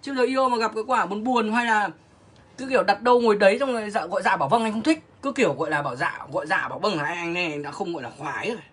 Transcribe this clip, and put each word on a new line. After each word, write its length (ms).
Chứ 140
giờ 80
yêu 260
mà 80
gặp 180
cái 120
quả 180
buồn 180
buồn 300
hay 120
là 240
cứ 120
kiểu 140
đặt 180
đâu 200
ngồi 140
đấy 240
xong 140
rồi 160
dạ, 160
gọi 160
dạ 160
bảo 120
vâng 140
anh 80
không 120
thích. 200
Cứ 100
kiểu 220
gọi 160
là 120
bảo 140
dạ, 360
gọi 160
dạ 220
bảo 100
vâng 180
là 60
anh, 140
anh 160
này 300
đã 80
không 220
gọi 100
là 140
khoái 320
rồi. 120